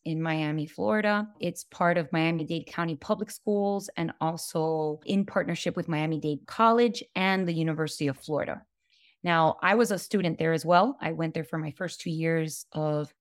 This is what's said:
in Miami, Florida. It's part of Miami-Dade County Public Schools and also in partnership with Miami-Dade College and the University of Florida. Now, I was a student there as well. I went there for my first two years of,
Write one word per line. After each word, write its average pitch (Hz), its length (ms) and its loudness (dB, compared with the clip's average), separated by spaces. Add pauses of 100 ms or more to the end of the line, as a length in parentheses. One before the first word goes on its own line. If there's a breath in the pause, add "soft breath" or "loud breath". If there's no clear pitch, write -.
in 160 160 -2
Miami, 156 440 -2
Florida. 208 640 0 (120)
It's - 260 -6
part 175 320 2
of 165 140 -2
Miami-Dade 165 560 0
County 165 280 -4
Public 208 360 -4
Schools 202 640 -2
and 165 160 -4 (100)
also 160 840 -2
in 196 200 0
partnership 170 500 -2
with 175 120 -4
Miami-Dade 156 600 -2
College 226 560 4 (120)
and 190 320 2
the 170 60 0
University 156 540 -2
of 135 100 -2
Florida. - 440 -4 (640 soft breath)
Now, 165 360 4
I 185 140 4
was 220 160 4
a 190 60 0
student 175 400 0
there 160 140 2
as 160 140 0
well. 185 340 6
I 160 140 -4
went 160 200 -2
there 160 120 -4
for 160 120 -6
my 156 140 -4
first - 300 -8
two - 80 -6
years 160 640 -2
of, 151 480 -2